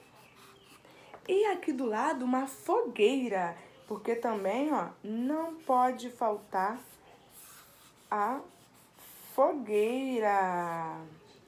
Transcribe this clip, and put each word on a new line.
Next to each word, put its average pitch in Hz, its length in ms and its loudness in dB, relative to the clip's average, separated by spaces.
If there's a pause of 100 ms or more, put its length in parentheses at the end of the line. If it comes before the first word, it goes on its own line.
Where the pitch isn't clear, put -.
(1300)
E 392 180 4
aqui 359 260 -2
do 254 140 -2
lado, 254 400 0
uma 254 220 0
fogueira. 240 1080 0 (320)
Porque 214 280 -2
também, 233 580 0
ó, 175 160 0 (140)
não 285 520 -2
pode 247 540 2
faltar 214 720 -2 (1300)
a 208 300 0 (960)
fogueira, 208 1600 2 (500)